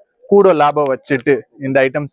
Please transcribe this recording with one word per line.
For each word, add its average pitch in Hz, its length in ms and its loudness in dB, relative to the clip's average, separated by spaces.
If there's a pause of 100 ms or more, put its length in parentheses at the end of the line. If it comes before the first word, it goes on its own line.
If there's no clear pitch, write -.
(280)
கூட 196 260 4
லாபம் 147 340 0
வச்சுட்டு 131 520 -2 (200)
இந்த 135 220 -2
ஐட்டம் 139 320 -4